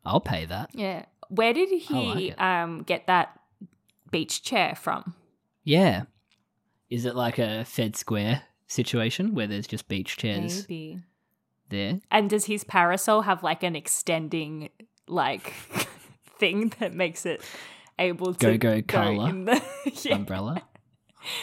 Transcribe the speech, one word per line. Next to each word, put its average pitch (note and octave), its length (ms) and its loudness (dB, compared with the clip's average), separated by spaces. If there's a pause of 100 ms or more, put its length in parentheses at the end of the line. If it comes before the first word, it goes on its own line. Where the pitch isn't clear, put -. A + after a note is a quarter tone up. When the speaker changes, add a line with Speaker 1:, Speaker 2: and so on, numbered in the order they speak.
Speaker 1:
I'll - 160 2
pay E2 240 -2
that. F2 280 -8
Speaker 2:
Yeah. F#3+ 320 -6 (240)
Where A3+ 240 4
did F#4 160 2
he, D#4+ 260 -2
Speaker 1:
I B3+ 40 2 (160)
like F#3+ 160 -2
it. - 100 -4
Speaker 2:
um, E3+ 420 0
get - 240 -2
that F3+ 320 4 (720)
beach - 320 -2
chair F#3+ 340 0
from? - 380 -6 (500)
Speaker 1:
Yeah. D3 400 6 (840)
Is A#2+ 160 -2
it A#2+ 100 -2
like A#2+ 240 0
a A2 260 0
Fed A2 300 -2
Square A2 460 0 (260)
situation B2 680 0
where A2 120 0
there's G#2 200 -4
just - 200 -8
beach D3 300 -4
chairs F3 500 -2
Speaker 2:
Maybe. D#3+ 320 -10 (720)
Speaker 1:
there? G2+ 320 -4 (100)
Speaker 2:
And G3+ 180 4
does G#3+ 160 2
his G#3 180 -4
parasol F#3 600 4
have, F#3+ 180 0
like, E3 220 -2
an F3 120 0
extending, D#3 960 -2 (380)
like, C#3 460 -2 (400)
<laughs> - 440 -20
thing G#3 420 2
that G3 140 -2
makes E3+ 320 -2
it E3 160 -4 (560)
able F3+ 360 0
to A#2 120 2
Speaker 1:
Go, A2+ 120 6
go, A2 240 4
Speaker 2:
go - 40 -4
Speaker 1:
Carla. G#2 440 2
Speaker 2:
in F#3 160 -2
the B3 160 4 (200)
<laughs> - 220 -6
yeah. C#4 120 2
Speaker 1:
Umbrella? G3 460 -4 (800)